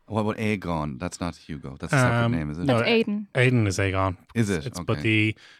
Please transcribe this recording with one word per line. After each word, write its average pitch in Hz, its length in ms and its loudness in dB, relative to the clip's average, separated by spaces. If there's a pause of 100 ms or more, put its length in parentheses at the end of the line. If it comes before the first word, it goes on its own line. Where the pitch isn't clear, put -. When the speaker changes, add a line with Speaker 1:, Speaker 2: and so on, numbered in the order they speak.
Speaker 1:
What 107 140 0
about 107 160 0
Aegon? 85 600 -2
That's 87 200 -6
not 85 160 -4
Hugo. 69 440 -12
That's 82 140 -4
a 147 40 4
separate 120 280 2
Speaker 2:
Um, 113 80 0
Speaker 1:
name, 78 180 -2
is 76 80 -6
it? 90 60 -4
Speaker 2:
no, 127 120 2
Speaker 3:
That's 117 120 2
Aidan. 220 440 0
Speaker 2:
Aidan 123 340 4
is 95 120 0
Aegon. 95 380 0 (180)
Speaker 1:
Is 110 140 2
it? 82 180 0
Speaker 2:
It's, - 120 -8
but 110 200 -2
Speaker 1:
Okay. - 20 -8
Speaker 2:
the, 110 340 2 (240)